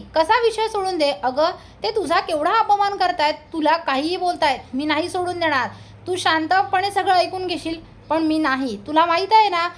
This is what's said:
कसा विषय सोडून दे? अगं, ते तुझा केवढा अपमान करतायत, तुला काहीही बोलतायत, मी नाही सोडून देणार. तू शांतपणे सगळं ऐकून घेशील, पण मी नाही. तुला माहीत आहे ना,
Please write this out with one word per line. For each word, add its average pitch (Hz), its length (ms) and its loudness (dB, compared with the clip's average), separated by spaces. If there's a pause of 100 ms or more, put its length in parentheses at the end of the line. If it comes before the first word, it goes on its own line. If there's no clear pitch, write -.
(160)
कसा 427 280 2
विषय 440 240 0
सोडून 381 300 -4
दे? 285 140 2
अगं, 277 380 0 (340)
ते 427 80 -2
तुझा 349 280 0
केवढा 330 400 -2
अपमान 403 380 4
करतायत, 359 360 0
तुला 311 440 0
काहीही 311 400 -2
बोलतायत, 330 420 0 (140)
मी 277 120 -4
नाही 311 240 -2
सोडून 359 300 -4
देणार. 277 280 0 (400)
तू 359 80 -2
शांतपणे 370 760 0
सगळं 381 220 2
ऐकून 359 340 -2
घेशील, 330 440 -8 (180)
पण 320 140 0
मी 311 140 0
नाही. 262 400 -2 (100)
तुला 311 180 2
माहीत 349 260 0
आहे 440 180 6
ना, 349 280 0